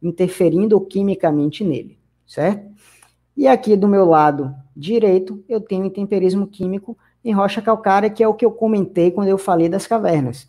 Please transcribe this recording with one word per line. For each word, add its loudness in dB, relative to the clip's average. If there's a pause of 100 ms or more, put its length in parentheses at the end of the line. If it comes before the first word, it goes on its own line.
interferindo 0
quimicamente -2
nele, -6 (280)
certo? -4 (680)
E 2
aqui 4
do 2
meu 4
lado 2 (200)
direito, -2
eu -4
tenho -6
intemperismo -2
químico -8 (260)
em -4
rocha 0
calcária, 2
que -2
é 4
o 2
que 0
eu 4
comentei 0
quando -2
eu 2
falei 0
das -4
cavernas. -2